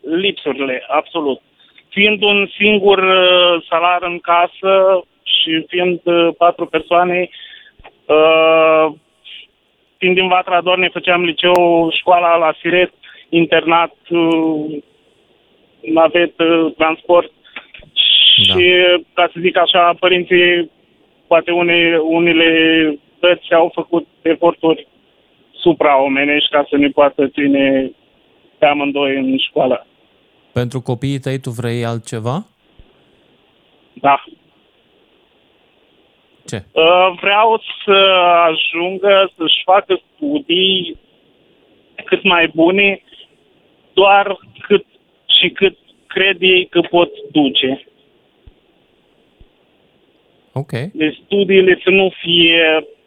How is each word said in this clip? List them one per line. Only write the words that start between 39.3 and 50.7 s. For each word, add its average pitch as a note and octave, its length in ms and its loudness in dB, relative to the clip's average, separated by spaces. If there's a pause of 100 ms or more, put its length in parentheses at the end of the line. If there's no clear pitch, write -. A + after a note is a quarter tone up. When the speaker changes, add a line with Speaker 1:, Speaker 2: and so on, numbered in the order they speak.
Speaker 1:
să-și D#3+ 260 -2
facă F#3+ 360 0 (160)
studii E3+ 840 -4 (1080)
cât - 180 -4
mai E3+ 320 0
bune, F#3+ 460 0 (920)
doar G3 440 2 (300)
cât G3+ 180 0 (540)
și F#3 100 0
cât - 280 -2 (300)
cred F#3+ 320 -2
ei F#3 300 2
că F3 120 0
pot E3+ 280 0 (220)
duce. C3 540 -2 (2750)
Speaker 2:
Ok. - 180 -10 (220)